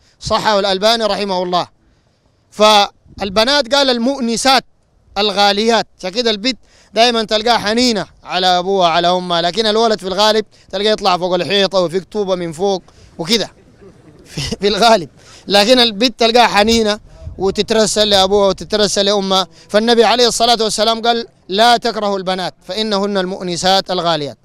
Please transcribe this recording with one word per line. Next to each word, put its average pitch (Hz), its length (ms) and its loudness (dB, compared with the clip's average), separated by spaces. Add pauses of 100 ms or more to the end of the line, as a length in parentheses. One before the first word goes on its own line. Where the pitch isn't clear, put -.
(200)
صححه 214 380 0
الألباني 202 460 0
رحمه 196 380 -2
الله. 180 260 -2 (800)
فالبنات 214 1200 0
قال 277 160 2
المؤنسات 247 760 0 (540)
الغاليات، 202 680 2 (120)
عشان 185 120 -8
كده 226 200 -2
البنت 214 280 -4 (360)
دائما 226 300 2
تلقاها 214 340 0
حنينة 220 480 0 (180)
على 180 220 -2
أبوها 180 420 2
على 175 200 2
أمها، 180 340 -2
لكن 180 240 -2
الولد 220 320 0
في 180 80 -12
الغالب 214 380 0 (260)
تلقاه 202 220 -2
يطلع 202 240 0
فوق 175 180 -2
الحيطة 190 460 0
وفي 175 200 -2
طوبة 190 340 -4
من 170 180 -6
فوق 185 300 -4 (360)
وكده 175 320 0 (400)
<laughs> - 400 -20
في، - 100 -10
في - 280 -4
الغالب، 208 400 2 (380)
لكن 208 320 4
البنت 233 420 0
تلقاها 233 260 4
حنينة 214 540 2 (380)
وتترسل 214 680 0
لأبوها 196 400 2
وتترسل 196 560 -2
لأمها. 190 420 0 (220)
فالنبي 226 360 2
عليه 233 240 2
الصلاة 233 320 0
والسلام 220 420 -2
قال: 233 240 0 (220)
"لا 226 280 4
تكرهوا 208 420 -4
البنات 185 360 -6 (120)
فإنهن 202 520 -2
المؤنسات 185 720 -2
الغاليات". 160 540 -4